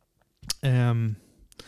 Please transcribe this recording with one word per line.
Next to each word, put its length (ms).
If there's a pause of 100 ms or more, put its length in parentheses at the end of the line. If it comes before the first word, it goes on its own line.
(640)
Um, 520 (520)